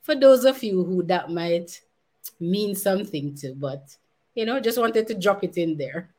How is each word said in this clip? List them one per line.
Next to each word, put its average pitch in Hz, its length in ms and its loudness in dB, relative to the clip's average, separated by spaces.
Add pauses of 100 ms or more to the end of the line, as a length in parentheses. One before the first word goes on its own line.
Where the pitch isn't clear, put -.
For 302 140 0
those 262 280 8
of 262 180 4
you 190 220 0
who 180 200 -2
that 175 260 -2
might 170 500 -4 (600)
mean 196 340 -2
something 190 640 -4
to, 131 180 -12
but, 139 420 -10 (380)
you 226 100 -4
know, 247 140 -2
just 226 200 -2
wanted 226 280 0
to 226 80 -6
drop 196 300 0
it 180 120 -8
in 165 200 -2
there. 143 420 -10